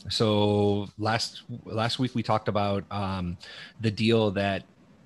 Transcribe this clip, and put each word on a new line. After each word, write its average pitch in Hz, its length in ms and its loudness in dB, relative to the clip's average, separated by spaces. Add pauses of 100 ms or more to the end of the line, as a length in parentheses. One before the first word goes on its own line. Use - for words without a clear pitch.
(100)
So 104 760 4 (100)
last, 110 440 -2 (220)
last 110 340 -2
week 127 160 -2
we 113 80 -2
talked 110 240 0
about, 101 440 0
um, 95 480 -4 (420)
the 110 100 0
deal 110 420 4
that 98 320 0 (420)